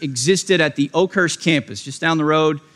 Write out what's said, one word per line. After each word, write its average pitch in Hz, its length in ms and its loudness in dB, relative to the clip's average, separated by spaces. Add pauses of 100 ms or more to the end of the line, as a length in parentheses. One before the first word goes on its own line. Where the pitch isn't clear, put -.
existed 156 580 0
at 151 160 0
the - 160 0
Oakhurst 180 480 0
campus, 135 420 -2
just 135 200 -12
down 165 160 0
the 151 60 0
road, 156 360 2 (160)